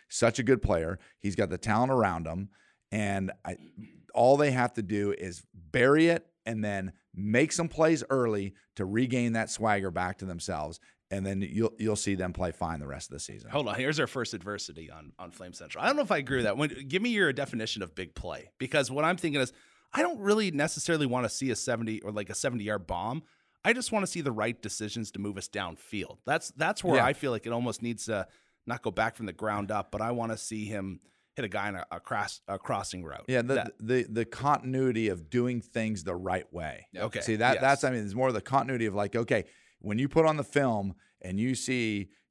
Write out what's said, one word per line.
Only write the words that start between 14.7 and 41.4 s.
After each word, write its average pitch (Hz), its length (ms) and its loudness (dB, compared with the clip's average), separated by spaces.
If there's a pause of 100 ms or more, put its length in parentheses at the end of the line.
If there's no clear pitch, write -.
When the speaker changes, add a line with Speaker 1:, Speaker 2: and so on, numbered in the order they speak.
Speaker 2:
on, 76 280 -18
on 90 140 -14
Flame 90 220 -16
Central. 85 280 -10
I 165 60 2
don't 285 80 2
know 294 60 0
if 208 100 0
I 170 60 2
agree 131 180 -2
with 123 80 2
that. 104 120 2
When, 139 300 -4
give 170 160 -2
me 247 80 0
your 196 220 4
definition 117 500 -4
of 80 120 -10
big 90 200 -10
play, - 440 -10
because 131 320 0
what 143 140 0
I'm 175 120 2
thinking 147 240 0
is 127 120 0 (400)
I 294 100 2
don't 330 180 0
really 208 300 4
necessarily 151 560 0
wanna 123 240 0
see 135 200 -2
a 110 60 0
seventy 113 460 -2
or, 107 100 -8
like, 104 160 -4
a 87 60 -8
seventy-yard 104 520 -2
bomb. 107 360 -4 (420)
I 214 80 4
just 240 180 -4
wanna 202 160 0
see 175 140 -6
the 139 120 -2
right 110 280 -2
decisions 107 520 -6
to - 60 -12
move 98 200 -6
us 98 100 -10
downfield. 92 800 -8
That's, 151 240 -2
that's 160 340 -4
where 175 120 4
Speaker 1:
Yeah. 120 100 6
Speaker 2:
I 139 80 2
feel 139 160 -4
like 113 160 -4
it 117 80 -4
almost 117 280 -2
needs 117 220 -4
to 101 220 -2 (400)
not 120 160 -6
go 113 80 -2
back 110 260 0
from 110 80 -10
the 95 80 -6
ground 104 380 -4
up, 104 200 -4
but 104 120 -4
I 117 80 -2
wanna 117 260 -2
see 107 300 -8
him 98 340 -6 (360)
hit 135 100 -6
a - 20 -2
guy 101 220 -4
in 95 60 -6
a, 87 140 -8
a 82 100 -8
cross-, 104 480 -6
a 98 100 -4
crossing 98 440 -6
route. 76 260 -12
Speaker 1:
Yeah, 127 120 2
the, 123 140 0
Speaker 2:
That - 260 6
Speaker 1:
the, 120 300 4
the 110 160 4
continuity 127 840 4
of 85 220 -2
doing 120 320 2
things 110 420 0
the 90 120 -2
right 92 360 -2
way. 78 400 -8
Speaker 3:
Yeah. 90 120 -6
Speaker 2:
Okay. 110 180 -4
Speaker 1:
See, 110 140 2
that, 120 180 6
Speaker 2:
Yes. 101 80 0
Speaker 1:
that's, 139 220 6
I 135 80 4
mean, 113 120 -2
it's 98 100 -6
more 131 160 2
the 107 120 -2
continuity 127 420 0
of, 101 100 0
like, 104 220 0
okay, 117 280 2 (360)
when 104 180 -4
you 135 100 2
put 160 180 6
on 156 100 2
the 147 80 -4
film 110 520 0 (260)
and 92 160 -4
you 123 160 0